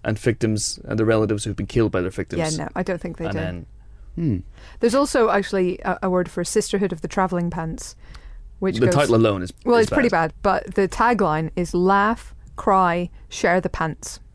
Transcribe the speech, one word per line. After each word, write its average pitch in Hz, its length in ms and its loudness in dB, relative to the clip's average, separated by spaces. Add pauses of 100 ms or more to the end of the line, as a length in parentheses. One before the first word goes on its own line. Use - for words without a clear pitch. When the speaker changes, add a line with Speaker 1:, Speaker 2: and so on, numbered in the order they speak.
Speaker 1:
and 110 140 -2
victims 110 640 -2
and 107 140 -4
the 110 80 2
relatives 107 380 2
who've 101 120 -6
been 101 100 -6
killed 110 260 2
by 92 100 0
their 90 80 -2
victims? 160 480 -4
Speaker 2:
Yeah, 160 60 -6
no, - 120 -8
I 185 60 -4
don't 180 180 -4
think 170 160 -10
they 165 80 -8
Speaker 1:
And 127 80 -4
Speaker 2:
do. 98 60 -4
Speaker 1:
then 90 280 -6 (500)
Speaker 3:
Hmm. 156 200 0 (440)
Speaker 2:
There's 233 140 2
also 269 360 4
actually 190 480 0
a, 185 240 -4
a 190 80 0
word 180 200 0
for 175 140 -4
Sisterhood 202 480 0
of 165 80 -8
the - 80 -8
Travelling 175 400 0
Pants, 165 480 -8 (640)
which 190 180 -2
Speaker 1:
The 117 100 4
Speaker 2:
goes 180 80 4
Speaker 1:
title 139 200 4
alone 113 280 4
is, 92 80 -8 (140)
Speaker 2:
well, 240 140 4
Speaker 1:
is 226 80 6
Speaker 2:
it's - 80 -4
pretty 247 160 4
Speaker 1:
bad. 165 320 0
Speaker 2:
bad, 190 240 2
but - 80 -14
the 196 140 2
tagline 185 680 2
is 175 160 -2
"Laugh, 196 600 2 (220)
cry, 180 520 2 (220)
share 180 320 2
the 180 80 -4
pants." - 500 -8 (140)